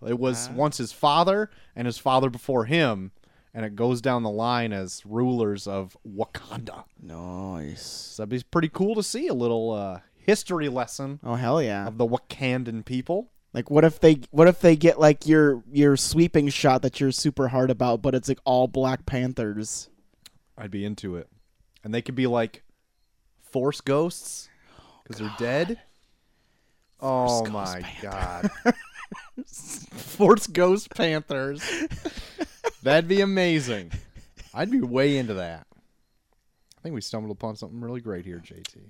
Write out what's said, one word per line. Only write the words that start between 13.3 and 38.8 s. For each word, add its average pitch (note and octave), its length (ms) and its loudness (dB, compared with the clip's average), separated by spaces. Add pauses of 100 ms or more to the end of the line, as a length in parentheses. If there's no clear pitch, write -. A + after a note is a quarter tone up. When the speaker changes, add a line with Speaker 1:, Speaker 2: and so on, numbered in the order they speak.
Speaker 2:
Like, A#2 160 -6
what D3 140 6
if D#3+ 160 4
they, D#3 220 8 (100)
what D#3 160 10
if F3 120 8
they E3+ 160 8
get, D#3 240 6
like, D3+ 280 6
your, D3 440 6
your C#3+ 240 6
sweeping D3+ 540 4
shot C3 320 4
that C3 180 -2
you're C#3 120 2
super C3+ 380 -2
hard C3 200 2
about, A#2+ 320 0
but C3+ 140 0
it's, B2 120 -2
like, C3+ 160 -2
all B2+ 240 4
Black C3 380 -2
Panthers? A#2 840 -4 (680)
Speaker 1:
I'd G#2+ 140 -14
be G2+ 120 -6
into G2+ 320 -8
it. - 140 -12 (540)
And G#2+ 100 -8
they A#2 80 -2
could C3 140 -10
be, B2+ 120 2
like, A#2 360 -2 (880)
Force C#3 300 -2
ghosts - 680 -4 (560)
'cause G#2+ 140 -14
they're G#2+ 80 -6
Speaker 2:
God. G#2 100 -10
Speaker 1:
dead. C3 300 -2 (1300)
Speaker 2:
Force B2+ 320 0
Speaker 1:
Oh A#2 120 2
Speaker 2:
Ghost G#2+ 80 -6
Speaker 1:
my F#2+ 300 -6
Speaker 2:
Panther. F#2+ 680 -8 (140)
Speaker 1:
God. A#3+ 120 2 (720)
Speaker 2:
<laughs> - 0 -
Speaker 1:
Force - 1000 2
Ghost F#3 480 2
Panthers. D3 640 -4 (1200)
That'd D#3 260 2
be G3 140 2
amazing. D#3 680 0 (640)
I'd E3+ 180 -4
be C4 100 2
way C3+ 360 2
into A#2 180 -4
that. E2+ 320 -10 (1080)
I - 40 -20
think D#3+ 140 -10
we A2 60 -8
stumbled G#2+ 300 -8
upon A2 240 -10
something G#2+ 240 -14
really A#2 220 -10
great F#2+ 240 -10
here, F2 140 -14
J E2+ 280 -20
T. - 120 -20 (100)